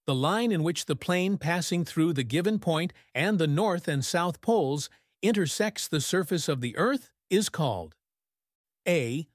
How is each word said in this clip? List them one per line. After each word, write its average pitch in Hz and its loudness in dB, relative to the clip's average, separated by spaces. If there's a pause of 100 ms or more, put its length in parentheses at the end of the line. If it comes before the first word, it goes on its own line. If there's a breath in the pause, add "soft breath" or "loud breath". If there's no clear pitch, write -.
The 139 0
line 202 2
in 165 2
which 170 -2
the 143 -2
plane 180 0
passing 170 -2
through 160 0
the 135 0
given 175 0
point 170 -2 (220 soft breath)
and 185 2
the 160 2
north 170 0
and 139 0
south 175 -2
poles 151 0 (340 soft breath)
intersects 208 0
the 151 -2
surface 175 -2
of 139 0
the 120 -6
Earth 254 0 (180)
is 202 2
called 98 -2 (920)
A. 147 0